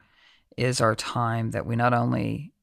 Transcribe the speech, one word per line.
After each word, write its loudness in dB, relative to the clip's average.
is 0
our 4
time -2
that -4
we -2
not 4
only, 0